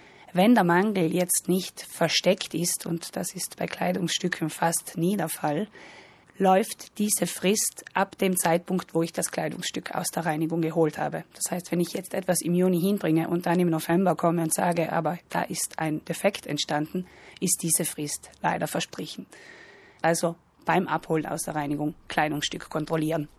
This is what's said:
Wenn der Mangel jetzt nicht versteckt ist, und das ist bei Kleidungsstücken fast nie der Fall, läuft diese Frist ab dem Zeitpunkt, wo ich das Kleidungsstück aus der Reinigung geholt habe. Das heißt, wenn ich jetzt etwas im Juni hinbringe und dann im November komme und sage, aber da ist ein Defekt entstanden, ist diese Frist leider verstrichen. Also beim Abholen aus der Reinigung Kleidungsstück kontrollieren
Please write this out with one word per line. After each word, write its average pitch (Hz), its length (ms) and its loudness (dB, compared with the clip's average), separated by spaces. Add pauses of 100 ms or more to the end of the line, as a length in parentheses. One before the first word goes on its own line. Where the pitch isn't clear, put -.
(320)
Wenn 185 220 8
der 208 100 6
Mangel 180 500 4
jetzt - 340 0
nicht 180 320 0
versteckt - 760 0
ist, - 320 -2
und 170 300 -6
das 180 180 -6
ist - 220 -8
bei - 100 -4
Kleidungsstücken 175 840 -2
fast - 460 -2
nie 180 200 2
der 165 120 0
Fall, 156 400 -2 (680)
läuft 190 600 2
diese 208 280 0
Frist - 580 0 (100)
ab 190 240 0
dem 190 180 2
Zeitpunkt, 175 580 0
wo 165 80 2
ich 165 100 -4
das - 180 -4
Kleidungsstück - 640 -6
aus 175 140 -2
der 165 180 -4
Reinigung 160 340 0
geholt 160 380 2
habe. 151 260 -4 (100)
Das - 160 -6
heißt, 180 220 -6
wenn 175 80 2
ich 175 120 -2
jetzt - 220 -6
etwas 180 280 0
im 175 120 0
Juni 180 260 4
hinbringe 165 480 2
und 175 180 -2
dann 175 140 2
im 175 100 4
November 165 460 2
komme 170 260 2
und 160 100 -2
sage, 170 400 0
aber 165 260 0 (120)
da 170 120 -2
ist - 360 -6
ein 156 260 -2
Defekt - 420 -2
entstanden, 151 600 -2 (340)
ist - 220 -2
diese 170 220 2
Frist - 460 -8 (120)
leider 165 240 0
verstrichen. - 600 -6 (760)
Also 170 340 0 (280)
beim 170 240 2
Abholen 156 380 0
aus - 160 -6
der 160 120 -6
Reinigung 147 400 -2 (140)
Kleidungsstück 151 600 -2
kontrollieren 156 600 -2 (100)